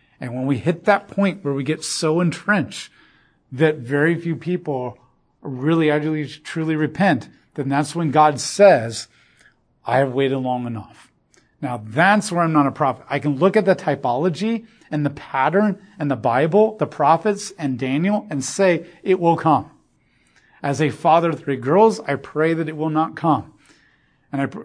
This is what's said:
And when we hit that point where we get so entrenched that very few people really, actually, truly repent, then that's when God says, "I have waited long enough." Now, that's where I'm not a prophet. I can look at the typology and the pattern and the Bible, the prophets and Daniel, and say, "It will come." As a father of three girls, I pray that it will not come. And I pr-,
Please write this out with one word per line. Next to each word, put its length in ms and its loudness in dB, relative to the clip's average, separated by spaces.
And 160 -10
when 100 -4
we 120 0
hit 280 -4
that 220 2
point 360 -2
where 100 -4
we 100 -4
get 200 -4
so 360 -2
entrenched 720 -2
that 260 2
very 380 0
few 200 -6
people 640 -6
really, 500 0
actually, 360 -2
truly 480 -6
repent, 540 0
then 140 -6
that's 260 -2
when 140 -2
God 300 4
says, 680 4
"I 120 2
have 160 2
waited 240 0
long 280 -4
enough." 460 -12
Now, 220 -6
that's 480 2
where 120 0
I'm 100 0
not 140 4
a 40 -2
prophet. 380 -2
I 100 -2
can 180 -2
look 180 2
at 100 2
the 100 4
typology 880 -2
and 140 -2
the 40 0
pattern 680 0
and 100 -2
the 60 0
Bible, 600 2
the 100 -2
prophets 720 0
and 220 -4
Daniel, 500 -2
and 140 -6
say, 420 0
"It 180 2
will 180 4
come." 340 2
As 200 -2
a 80 2
father 400 2
of 100 -6
three 180 -4
girls, 440 2
I 140 -4
pray 380 -2
that 140 -4
it 100 -10
will 120 -2
not 260 -2
come. 380 0
And 100 -4
I 60 -2
pr-, 180 -12